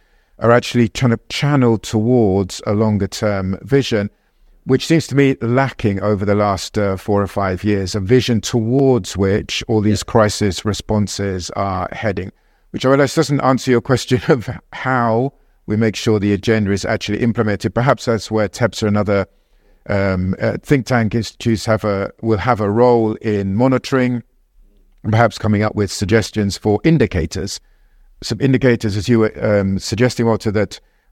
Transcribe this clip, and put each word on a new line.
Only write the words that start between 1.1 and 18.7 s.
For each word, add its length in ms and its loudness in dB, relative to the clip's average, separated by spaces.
to 180 0
channel 500 2
towards 880 0
a 60 0
longer 340 0
term 560 -4
vision, 480 0
which 220 0
seems 200 2
to 100 -6
me 240 4
lacking 600 -2
over 240 0
the 100 2
last, 440 -2
uh, 180 0
four 260 -2
or 40 -2
five 380 -4
years, 300 -2
a 60 -4
vision 400 2
towards 760 0
which 520 -2
all 120 2
these 220 0
crisis 640 0
responses 920 -4
are 360 -4
heading, 380 -6
which 140 -6
I 60 4
realize 240 2
doesn't 260 0
answer 300 0
your 100 4
question 440 0
<laughs> 40 0
of 200 2
how 600 0
we 100 -2
make 200 0
sure 240 0
the 140 2
agenda 380 0
is 120 -2
actually 360 -2
implemented. 540 -2
Perhaps 300 0
that's 260 -2
where 180 0
tepsa 380 -2